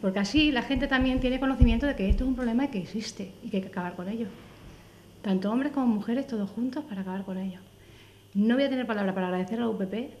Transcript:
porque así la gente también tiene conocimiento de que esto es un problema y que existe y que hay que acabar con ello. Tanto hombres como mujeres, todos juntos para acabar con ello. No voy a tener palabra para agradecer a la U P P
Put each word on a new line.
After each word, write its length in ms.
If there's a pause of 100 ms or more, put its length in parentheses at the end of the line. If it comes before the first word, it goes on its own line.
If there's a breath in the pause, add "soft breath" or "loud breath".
porque 160
así 340
la 80
gente 280
también 320
tiene 200
conocimiento 460
de 100
que 100
esto 180
es 40
un 80
problema 300
y 20
que 120
existe 520 (100)
y 60
que 80
hay 60
que 80
acabar 260
con 140
ello. 160 (960 loud breath)
Tanto 280
hombres 220
como 140
mujeres, 400
todos 240
juntos 340
para 160
acabar 240
con 140
ello. 220 (760 loud breath)
No 220
voy 80
a 40
tener 180
palabra 280
para 140
agradecer 300
a 40
la 80
U 80
P 80
P 240 (100)